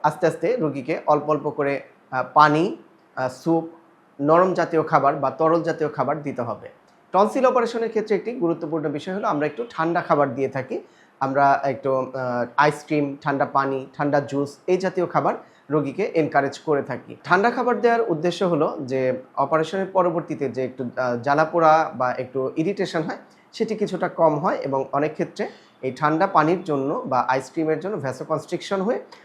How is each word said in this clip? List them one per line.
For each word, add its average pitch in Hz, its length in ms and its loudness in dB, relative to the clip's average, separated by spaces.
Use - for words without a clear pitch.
আস্তে 156 240 2
আস্তে 170 280 0
রোগীকে 147 520 -2
অল্প 151 220 2
অল্প 151 200 0
করে, 139 320 -2
আহ, 127 120 -2
পানি, 151 440 6
আহ, 131 140 -2
স্যুপ, 165 340 0
নরম 170 320 6
জাতীয় 165 300 0
খাবার 147 320 2
বা 139 160 -2
তরল 160 320 2
জাতীয় 156 260 -2
খাবার 147 340 -4
দিতে 131 180 -6
হবে। 113 280 -8
টনসিল 214 340 2
অপারেশনের 233 440 0
ক্ষেত্রে 214 260 -2
একটি 220 160 -4
গুরুত্বপূর্ণ 165 580 -2
বিষয় 151 260 -6
হলো 214 120 -4
আমরা 147 180 0
একটু 151 240 -4
ঠান্ডা 170 320 -2
খাবার 143 340 2
দিয়ে 135 140 -2
থাকি। 135 300 -6
আমরা 135 440 4
একটু, 135 340 -2
আহ, 127 480 -4
আইসক্রিম, 147 640 0
ঠান্ডা 139 240 0
পানি, 135 420 -2
ঠান্ডা 143 220 2
জুস, 139 380 -4
এই 180 100 2
জাতীয় 180 280 0
খাবার 160 280 0
রোগীকে 143 440 0
এনকারেজ 139 460 0
করে 147 220 0
থাকি। 120 420 -8
ঠান্ডা 202 280 4
খাবার 240 300 0
দেওয়ার 233 200 4
উদ্দেশ্য 170 420 0
হলো 175 380 2
যে 131 320 0
অপারেশনের 156 500 0
পরবর্তীতে 170 640 0
যে 127 160 -4
একটু, 123 320 -6
আহ, 123 240 -2
জ্বালা 143 240 2
পোড়া 160 500 4
বা 127 160 0
একটু 131 440 -4
ইরিটেশন 175 460 -2
হয়, 202 160 -6
সেটি 220 240 -4
কিছুটা 185 340 -2
কম 160 260 4
হয় 185 220 0
এবং 135 340 -2
অনেক 147 200 0
ক্ষেত্রে 190 380 -6
এই 131 100 -4
ঠান্ডা 156 360 0
পানির 165 360 2
জন্য 147 420 -2
বা 131 140 0
আইসক্রিমের 151 600 -2
জন্য 190 180 -6
ভ্যাসোকনস্ট্রিকশন 156 840 -6
হয়ে 233 180 -2